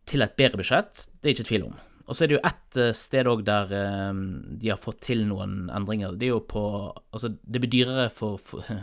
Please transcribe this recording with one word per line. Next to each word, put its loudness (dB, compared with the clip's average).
til 2
et 0
bedre 4
budsjett, 0
det 2
er 4
ikke -4
tvil 2
om. -16
Og -6
så 2
er 6
det 6
jo 0
ett, -4
eh, 4
sted 0
også 2
der, 2
eh, -2
de 0
har 0
fått -10
til 2
noen -4
endringer. -2
Det 0
er 2
jo -2
på, -4
altså, -6
det -2
blir 0
dyrere 4
for, -4
for -12